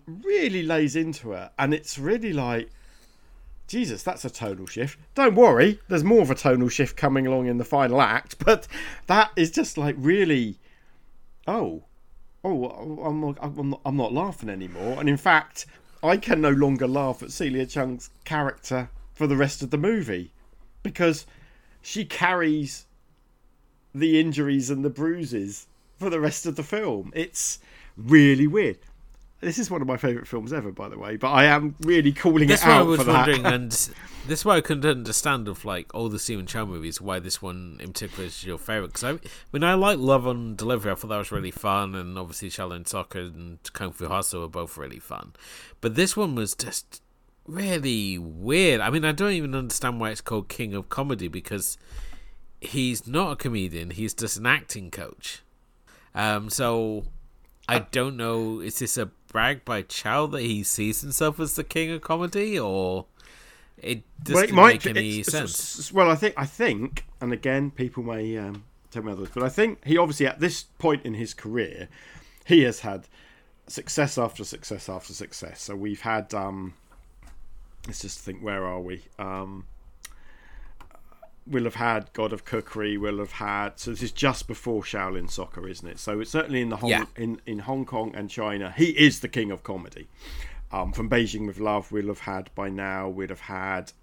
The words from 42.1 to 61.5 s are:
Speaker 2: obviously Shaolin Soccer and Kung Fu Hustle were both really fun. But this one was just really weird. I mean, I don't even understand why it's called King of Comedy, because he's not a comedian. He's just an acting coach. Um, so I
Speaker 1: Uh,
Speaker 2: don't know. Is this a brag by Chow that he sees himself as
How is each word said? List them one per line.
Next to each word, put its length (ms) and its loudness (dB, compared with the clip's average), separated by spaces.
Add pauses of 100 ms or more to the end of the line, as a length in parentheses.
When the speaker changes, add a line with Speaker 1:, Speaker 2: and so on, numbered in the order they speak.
Speaker 2:
obviously 300 -10
Shaolin 400 -8
Soccer 320 -6
and 380 -12 (160)
Kung 180 -8
Fu 160 -8
Hustle 320 -2
were 80 -8
both 300 -10
really 200 -12
fun. 360 -14 (480)
But 120 -2
this 220 2
one 180 0
was 200 -2
just 480 -10 (440)
really 720 -2
weird. 600 2
I 80 2
mean, 160 0
I 80 2
don't 200 0
even 220 -2
understand 460 -2
why 100 -2
it's 120 -10
called 260 -4
King 260 -8
of 140 -6
Comedy, 400 -4
because 480 -6 (840)
he's 460 -4
not 260 0
a 40 -8
comedian. 540 -4
He's 240 -6
just 240 -6
an 80 -4
acting 440 0
coach. 520 -12 (720)
Um, 340 -2
so 560 -2 (640)
I 80 2
Speaker 1:
Uh, 140 -2
Speaker 2:
don't 260 -2
know. 440 -4
Is 180 -8
this 180 -2
a 140 -4 (180)
brag 360 0
by 180 -4
Chow 440 -2
that 160 -6
he 200 -2
sees 380 -2
himself 400 -2
as 160 -4